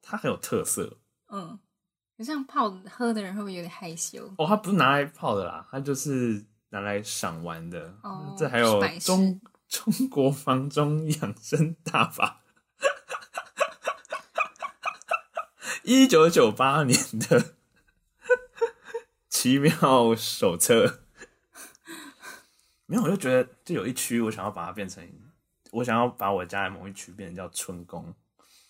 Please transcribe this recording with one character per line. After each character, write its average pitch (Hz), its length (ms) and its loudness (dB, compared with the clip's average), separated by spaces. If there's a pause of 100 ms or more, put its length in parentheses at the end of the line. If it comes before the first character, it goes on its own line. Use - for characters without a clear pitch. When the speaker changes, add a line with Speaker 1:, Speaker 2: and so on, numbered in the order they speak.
Speaker 1:
它 - 160 -12
很 143 140 -4
有 90 80 -4
特 - 260 -4
色。 - 320 -6 (320)
Speaker 2:
嗯。 196 300 -14 (580)
可 220 80 -14
是 247 40 -10
这 302 40 -6
样 285 140 -4
泡， 247 240 -2 (200)
喝 233 220 -2
的 214 100 -4
人 190 120 -8
会 208 80 -8
不 - 20 -8
会 196 80 -10
有 180 80 -8
点 170 100 -12
害 165 240 -14
羞？ - 440 -10
Speaker 1:
哦， 156 80 2
它 208 100 4
不 208 140 -6
是 202 60 4
拿 135 160 6
来 143 120 2
泡 131 320 -4
的 95 80 -2
啦， 82 260 -10
它 131 80 -8
就 139 160 -4
是 123 480 -2 (280)
拿 101 100 -8
来 104 220 -4
赏 85 420 -6
玩 82 240 -10
的。 85 340 -12
Speaker 2:
哦， - 360 -12
Speaker 1:
这 147 100 -2
还 120 120 0
有 113 120 6
中-， 104 80 6
Speaker 2:
摆 123 180 0
饰。 185 140 0 (560)
Speaker 1:
中 - 240 -2 (160)
国 139 220 2
房 139 400 0
中 151 400 0
养 113 280 -4
生 - 460 -2
大 - 240 0
法。 - 320 -4 (1500)
<laughs> - 2000 -10
一 262 240 8
九 160 220 8
九 127 200 6
八 139 340 2
年 117 140 4 (300)
的 117 240 4 (920)
<laughs> - 840 -8
奇 131 300 2
妙 131 580 4
手 92 400 -2
册。 - 460 4 (1800)
没 185 100 -4
有， 240 60 2
我 160 80 2
就 196 40 2
觉 135 160 -2
得 127 160 4 (160)
就 180 120 -6
有 101 120 -2
一 127 60 -2
区 117 300 -2
我 110 80 0
想 104 120 -8
要 104 80 -4
把 87 140 -10
它 87 80 -8
变 98 160 -8
成， 87 180 -18 (640)
我 117 140 -4
想 117 100 0
要 120 140 4
把 101 240 -2
我 92 140 -2
家 98 160 -4
的 95 80 -4
某 95 180 -14
一 95 60 -14
区 - 180 -18
变 95 160 -14
成 87 80 -14
叫 92 140 -12
春 87 340 -12
宫。 85 300 -14 (560)